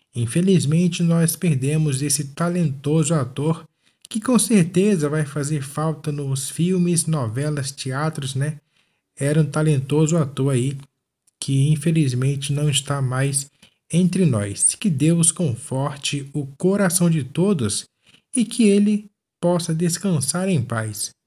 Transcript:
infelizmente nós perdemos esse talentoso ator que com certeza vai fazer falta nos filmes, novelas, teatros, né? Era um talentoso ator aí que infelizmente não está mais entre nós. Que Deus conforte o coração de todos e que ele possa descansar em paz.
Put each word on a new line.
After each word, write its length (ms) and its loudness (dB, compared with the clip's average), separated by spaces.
infelizmente 880 2
nós 340 2
perdemos 640 0
esse 260 -2
talentoso 880 0
ator 520 -2
que 120 -6
com 180 2
certeza 720 2
vai 180 -2
fazer 360 -4
falta 480 -4
nos 400 -4
filmes, 560 2
novelas, 640 -2
teatros, 640 -4
né? 240 -4
Era 220 2
um 60 4
talentoso 720 2
ator 340 0
aí 240 0
que 300 2
infelizmente 840 0
não 160 0
está 320 -2
mais 500 -2
entre 360 2
nós. 520 0
Que 120 0
Deus 420 2
conforte 1000 -4
o 120 -4
coração 640 2
de 160 0
todos 640 0
e 100 2
que 200 0
ele 460 4
possa 340 0
descansar 760 0
em 100 2
paz. 540 -6